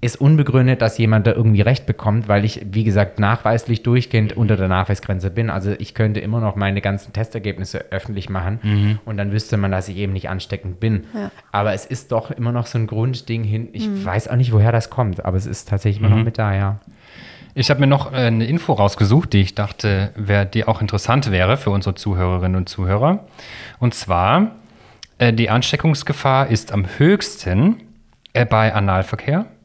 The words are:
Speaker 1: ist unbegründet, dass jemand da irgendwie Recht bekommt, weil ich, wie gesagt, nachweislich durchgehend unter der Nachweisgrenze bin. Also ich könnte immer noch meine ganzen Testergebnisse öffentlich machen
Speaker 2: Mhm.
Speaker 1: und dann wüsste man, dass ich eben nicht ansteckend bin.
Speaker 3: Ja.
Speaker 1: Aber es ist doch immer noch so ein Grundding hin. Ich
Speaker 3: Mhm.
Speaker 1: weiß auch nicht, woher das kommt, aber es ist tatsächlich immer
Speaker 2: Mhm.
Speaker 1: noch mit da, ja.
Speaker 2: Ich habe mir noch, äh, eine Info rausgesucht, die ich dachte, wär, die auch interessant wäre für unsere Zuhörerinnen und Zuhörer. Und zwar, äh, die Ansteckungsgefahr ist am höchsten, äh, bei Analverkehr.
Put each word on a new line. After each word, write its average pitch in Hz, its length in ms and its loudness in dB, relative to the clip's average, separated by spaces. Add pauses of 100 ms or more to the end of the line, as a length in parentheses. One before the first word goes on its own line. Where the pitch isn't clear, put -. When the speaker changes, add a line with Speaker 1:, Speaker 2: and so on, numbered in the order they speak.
Speaker 1:
ist 120 160 -4
unbegründet, 131 640 4
dass 110 160 0
jemand 110 300 4
da 113 60 4
irgendwie 110 280 4
Recht 120 240 2
bekommt, 107 420 -2
weil 104 200 2
ich, - 240 -6
wie 107 140 0
gesagt, 101 340 2
nachweislich 113 640 0
durchgehend 120 520 0
unter 110 220 2
der 95 120 0
Nachweisgrenze 92 640 -2
bin. 110 200 -2
Also 98 280 -2
ich - 160 -10
könnte 107 260 0
immer 110 200 -2
noch 104 160 -2
meine 98 240 0
ganzen 98 320 -4
Testergebnisse 101 800 -6
öffentlich 98 400 -8
machen 95 320 -4
Speaker 2:
Mhm. 104 420 2
Speaker 1:
und 107 140 -8
dann 101 120 -2
wüsste 107 280 -2
man, 98 120 0
dass 92 180 -2
ich 92 100 -8
eben 98 160 -4
nicht - 160 -6
ansteckend 92 500 -8
bin. 110 320 0
Speaker 3:
Ja. 208 180 -8 (220)
Speaker 1:
Aber 104 220 0
es - 100 -8
ist - 280 -10
doch 113 180 -4
immer 117 220 -4
noch 120 140 -4
so - 120 -4
ein 113 80 0
Grundding 117 580 -4
hin. 110 300 -4
Ich 214 140 -6
Speaker 3:
Mhm. 98 160 -6
Speaker 1:
weiß 98 240 -2
auch 120 80 -2
nicht, 123 160 2
woher 107 200 4
das 113 160 0
kommt, 104 360 -4
aber 92 120 -2
es 95 80 -2
ist - 240 -10
tatsächlich 104 320 -2
immer 107 100 2
Speaker 2:
Mhm. 104 100 6
Speaker 1:
noch 113 40 2
mit 113 140 -4
da, 104 160 0
ja. 98 240 -2 (760)
Speaker 2:
Ich 131 140 -2
habe 139 120 2
mir 139 60 4
noch, 139 260 2
äh, 131 40 -4 (120)
eine 113 180 2
Info 160 260 -2
rausgesucht, 104 640 2
die 101 80 6
ich 95 120 -2
dachte, 101 640 -2
wär, 101 300 2
die 107 200 -2
auch - 140 0
interessant 113 500 0
wäre 92 280 4
für 107 120 -2
unsere 98 240 0
Zuhörerinnen 92 600 0
und 92 140 -2
Zuhörer. 107 560 0 (540)
Und 123 120 2
zwar, 107 600 2 (680)
äh, 120 160 4
die 110 160 0
Ansteckungsgefahr 135 960 0
ist 120 260 -2
am 101 140 0 (100)
höchsten, 156 800 2 (560)
äh, 120 140 2
bei 110 260 2
Analverkehr. 104 720 0 (200)